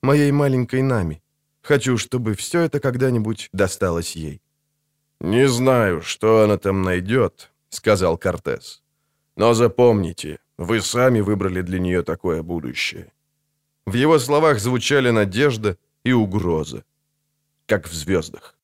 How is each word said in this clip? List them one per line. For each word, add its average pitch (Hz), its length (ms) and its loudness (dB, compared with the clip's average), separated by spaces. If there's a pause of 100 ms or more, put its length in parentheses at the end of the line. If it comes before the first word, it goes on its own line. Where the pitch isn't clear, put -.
«Моей 143 300 4
маленькой 131 500 0
Нами. 101 400 -2 (400)
Хочу, 127 360 0
чтобы 110 360 -4
всё - 280 -4
это 147 180 -2
когда-нибудь 123 720 -2
досталось 92 640 -2
ей». 78 260 -12 (800)
«Не 113 280 2
знаю, 120 540 2
что 110 420 2
она 104 140 2
там 95 240 -2
найдёт», 92 720 -2 (240)
сказал 90 420 0
Кортес. - 680 -6 (520)
«Но 117 180 4
запомните, 104 840 2 (180)
вы 101 240 -2
сами 120 400 2
выбрали 95 400 -2
для 90 180 -4
неё 90 240 0
такое 82 380 -4
будущее». 82 720 -8 (720)
В 98 80 -8
его 147 260 4
словах 143 400 2
звучали 123 520 0
надежда 107 640 0 (280)
и 127 80 2
угроза, 90 680 -2 (840)
как 101 220 -2
в 82 60 -14
звёздах. 80 720 -6